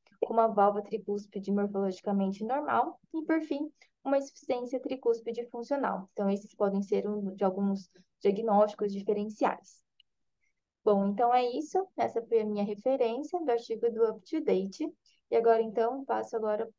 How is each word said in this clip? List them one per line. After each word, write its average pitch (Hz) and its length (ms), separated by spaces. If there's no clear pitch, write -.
com - 140
uma 226 140
válvula 202 340
tricúspide 202 680
morfologicamente 202 920
normal 262 560
e, 320 100
por 320 160
fim, 302 300
uma 277 140
insuficiência 247 640
tricúspide 233 680
funcional. 233 640
Então, 202 160
esses 202 280
podem 196 260
ser 196 260
um 196 280
de 202 80
alguns 196 440
diagnósticos 208 720
diferenciais. 208 880
Bom, 196 220
então 240 260
é 247 160
isso. 302 380
Essa 226 240
foi 226 200
a 214 40
minha 208 200
referência 254 760
do 302 80
artigo 233 440
do 220 180
Up 208 180
to 320 160
Date. 196 480
E 233 60
agora, 226 260
então, 233 420
passo 220 320
agora 214 320